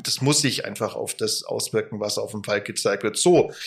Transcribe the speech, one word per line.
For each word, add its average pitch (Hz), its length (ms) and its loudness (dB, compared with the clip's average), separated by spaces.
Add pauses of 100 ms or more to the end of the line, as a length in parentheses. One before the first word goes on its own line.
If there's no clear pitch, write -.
das - 180 -2
muss 143 200 4
sich 123 220 0
einfach 104 320 -4
auf - 200 -4
das - 280 -2
auswirken, 110 560 -4
was 104 200 -2
auf 107 120 -4
dem 104 120 -8
Feld 104 220 0
gezeigt 101 380 0
wird. 107 140 0
So, 175 340 6 (140)